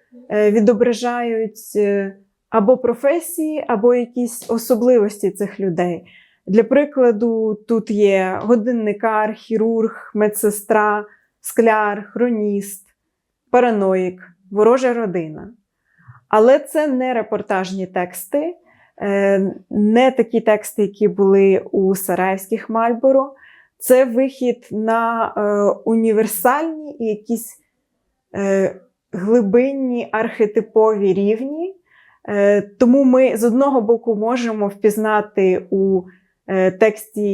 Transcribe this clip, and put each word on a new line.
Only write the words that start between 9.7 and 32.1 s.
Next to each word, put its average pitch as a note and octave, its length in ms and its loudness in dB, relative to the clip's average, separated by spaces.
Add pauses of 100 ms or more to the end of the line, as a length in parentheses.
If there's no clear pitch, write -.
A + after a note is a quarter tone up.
медсестра, G#3 880 0 (360)
скляр, G#3+ 720 -2
хроніст, G#3 720 -4 (640)
параноїк, F#3+ 680 0 (300)
ворожа A#3+ 440 2
родина. F3 580 -6 (760)
Але A#3+ 300 6
це D4+ 280 -2
не B3+ 280 -2
репортажні G3 720 -4
тексти, F#3+ 680 -6 (460)
е, G3 520 0 (160)
не A3 400 4
такі A#3 300 0
тексти, G#3+ 420 -2
які G3+ 260 0
були G3 500 4 (140)
у F#3+ 220 2
сараївських F#3+ 760 -4
Мальборо, A#3+ 640 0 (460)
це B3+ 240 4
вихід B3 680 -4
на, A3+ 680 -2
е, G#3 480 0
універсальні B3 1160 -2
і A#3 40 -4
якісь, A3 540 -6 (760)
е, G3 460 -2 (320)
глибинні A#3+ 1000 0
архетипові A3 1040 0
рівні. C4+ 600 -4 (520)